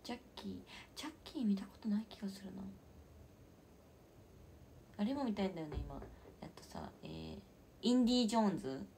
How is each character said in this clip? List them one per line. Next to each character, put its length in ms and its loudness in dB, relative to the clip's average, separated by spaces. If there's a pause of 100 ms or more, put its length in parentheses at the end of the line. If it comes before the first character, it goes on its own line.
ジ 100 -6
ャ 20 -4
ッ 40 -10 (160)
キ 120 -8
ー、 120 -6 (360)
ジ 100 -8
ャ 40 -4
ッ 20 -12 (120)
キ 160 -8
ー 60 2
見 100 8
た 80 -2
こ 60 -10 (100)
と 80 -4
な 120 4
い 100 -4
気 100 -16
が 80 -4
す 160 -8
る 120 -10
な。 80 -8 (2250)
あ 60 0
れ 100 2
も 100 0
見 120 2
た 80 0
い 60 2
ん 60 -6
だ 60 -4
よ 60 -4
ね、 120 -4
今。 220 -6 (400)
や 60 -10
っ 80 -12
と 80 -18
さ、 260 -10 (140)
え 40 -10
ー、 320 -8 (420)
イ 120 6
ン 120 8
デ 60 6
ィ・ 160 6
ジ 80 2
ョ 40 6
ー 160 6
ン 40 0
ズ？ 240 -4 (140)